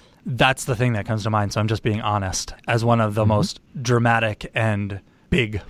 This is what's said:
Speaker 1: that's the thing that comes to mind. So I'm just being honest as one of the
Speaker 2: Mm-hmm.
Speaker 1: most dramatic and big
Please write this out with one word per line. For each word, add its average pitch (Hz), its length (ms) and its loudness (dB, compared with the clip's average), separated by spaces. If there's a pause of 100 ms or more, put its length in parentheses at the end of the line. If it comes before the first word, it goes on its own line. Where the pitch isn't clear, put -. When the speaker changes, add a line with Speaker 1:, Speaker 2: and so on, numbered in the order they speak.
(240)
Speaker 1:
that's 131 400 0
the 135 100 -2
thing 123 200 0
that 101 120 -4
comes 110 180 -2
to 110 60 -2
mind. 104 220 0
So 110 80 -2
I'm 107 80 0
just 110 140 -2
being 110 180 0
honest 104 540 -4 (120)
as 117 180 2
one 117 180 4
of 104 120 0
the 110 80 0
Speaker 2:
Mm-hmm. 104 60 4
Speaker 1:
most 107 320 0 (220)
dramatic 117 720 0
and 104 460 -2 (280)
big 107 420 0